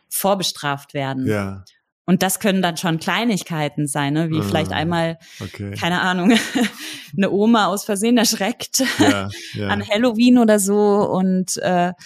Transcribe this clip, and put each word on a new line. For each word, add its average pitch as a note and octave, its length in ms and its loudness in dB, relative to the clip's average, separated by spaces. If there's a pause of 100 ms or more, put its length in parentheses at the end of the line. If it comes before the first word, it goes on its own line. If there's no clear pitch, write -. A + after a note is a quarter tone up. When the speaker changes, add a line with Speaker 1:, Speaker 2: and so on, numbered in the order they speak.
Speaker 1:
vorbestraft E3 840 -2
werden. C3+ 320 -4
Speaker 2:
Ja. G2 380 -2 (420)
Speaker 1:
Und F#3 180 2
das F#3+ 180 -2
können F#3+ 200 2
dann F3 140 0
schon E3 240 -2
Kleinigkeiten E3+ 880 -2
sein, C#3+ 260 -2
ne? D#3+ 180 0
Wie - 80 0
Speaker 2:
Ah, G#2 40 -2
Speaker 1:
vielleicht B2 300 -2
einmal, E3 440 -2 (220)
Speaker 2:
okay. G2+ 400 -10
Speaker 1:
keine F3 220 -2
Ahnung, F#3 300 2
<laughs> - 840 -2
eine G3 140 0
Oma G#3 360 4
aus G3 180 -2
Versehen A3+ 320 0
erschreckt A3+ 680 -2 (160)
Speaker 2:
Ja, G2 300 2 (240)
ja. - 140 -4
Speaker 1:
<laughs> - 20 0
an - 180 -2
Halloween A#3+ 520 4
oder G#3+ 200 4
so G3+ 500 2
und, F#3 480 0
äh, F3+ 360 0 (120)